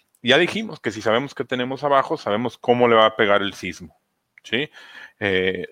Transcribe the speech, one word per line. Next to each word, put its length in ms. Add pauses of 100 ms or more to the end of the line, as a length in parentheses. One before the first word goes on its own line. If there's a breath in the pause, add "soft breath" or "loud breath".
(200 soft breath)
Ya 180
dijimos 420
que 100
si 100
sabemos 320
qué 120
tenemos 400
abajo, 320
sabemos 420
cómo 300
le 80
va 100
a 80
pegar 280
el 120
sismo, 420 (460)
¿sí? 260 (520 loud breath)
Eh, 520